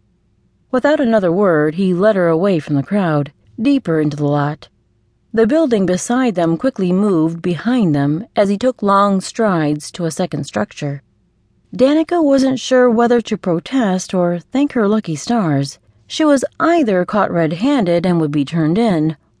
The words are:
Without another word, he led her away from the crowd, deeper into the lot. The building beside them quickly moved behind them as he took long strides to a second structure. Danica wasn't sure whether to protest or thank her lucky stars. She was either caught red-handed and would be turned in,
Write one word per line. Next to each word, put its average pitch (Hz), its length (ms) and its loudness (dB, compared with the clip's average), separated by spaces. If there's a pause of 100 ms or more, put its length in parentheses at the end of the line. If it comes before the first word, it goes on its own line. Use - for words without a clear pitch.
(720)
Without 285 300 0
another 220 320 0
word, 160 440 2
he 185 180 0
led 202 220 2
her 175 120 2
away 170 300 0
from 147 180 -4
the 135 60 0
crowd, 156 500 -2 (280)
deeper 220 400 0
into 147 160 -2
the 147 100 -2
lot. 147 420 -2 (640)
The 226 140 2
building 233 400 2
beside 233 480 -2
them 170 220 0
quickly 190 360 -2
moved 170 480 0
behind 180 540 0
them 147 320 -2 (100)
as 202 120 2
he 202 100 -2
took 247 240 -2
long 202 380 2
strides 160 720 -2
to 175 120 -8
a 160 60 -2
second 151 340 -4
structure. 147 580 -6 (720)
Danica 311 480 2
wasn't 269 360 2
sure 247 320 2
whether 233 300 2
to 220 160 -6
protest 185 800 -2
or 175 240 0
thank 285 340 -2
her 214 160 0
lucky 208 280 -2
stars. 151 640 -2 (280)
She - 180 -2
was 285 200 4 (140)
either 240 460 2
caught 202 260 0
red-handed 175 760 0
and 170 140 2
would 151 100 0
be 147 140 0
turned 165 340 0
in, 160 380 0 (240)